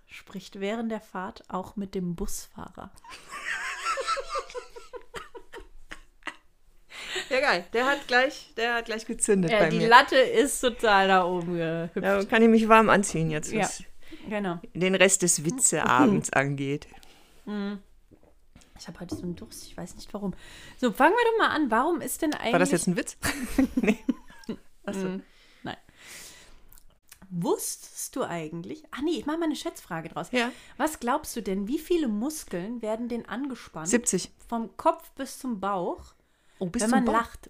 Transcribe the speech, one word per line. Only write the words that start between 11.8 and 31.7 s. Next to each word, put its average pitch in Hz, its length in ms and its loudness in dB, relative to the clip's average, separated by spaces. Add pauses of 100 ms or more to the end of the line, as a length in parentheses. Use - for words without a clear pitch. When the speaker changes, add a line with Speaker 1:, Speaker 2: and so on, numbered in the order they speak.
Speaker 2:
Da 196 280 2
kann 226 180 4
ich 233 60 10
mich 226 200 6
warm 220 220 8
anziehen 160 400 2
jetzt, 156 220 -6
Speaker 1:
Ja, 220 100 0
Speaker 2:
was - 200 -4 (460)
Speaker 1:
genau. 196 320 -4 (140)
Speaker 2:
den 185 200 2
Rest 190 280 6
des 175 220 2
Witzeabends 175 880 4
Speaker 1:
<laughs> - 20 -6
Speaker 2:
angeht. 139 560 0 (580)
Speaker 1:
Mhm. 202 320 -6 (1000)
Ich - 100 -18
hab 175 120 -16
heute 175 140 -10
so - 80 -12
einen 175 140 -8
Durst, - 300 -18
ich - 100 -18
weiß 175 180 -12
nicht - 180 -18
warum. 202 220 -6 (440)
So, 247 140 2
fangen 302 220 6
wir 466 180 4
doch 453 60 2
mal 339 160 4
an. 302 160 0
Warum 262 300 2
ist - 220 -6
denn 302 120 0
eigentlich - 180 -4
Speaker 2:
War 175 60 4
das 180 140 4
jetzt 175 160 0
ein 175 80 0
Witz? 277 200 -6 (320)
<laughs> - 280 2
Nee. 214 220 2 (840)
Ach 202 100 -8
so. 190 140 -4
Speaker 1:
Mhm. 185 140 -6 (400)
Nein. - 140 -8 (1500)
Wusstest - 840 -6
du 254 80 -2
eigentlich, 170 680 -8
ach - 120 -10
nee, 320 100 0
ich 233 140 -4
mach 302 120 -2
mal 339 60 -2
eine 302 120 0
Schätzfrage 170 540 -8
draus. 156 220 -8
Speaker 2:
Ja. 247 180 0 (260)
Speaker 1:
Was 311 240 -2
glaubst 269 360 -4
du 240 60 -6
denn, 196 260 -4
wie 285 100 -2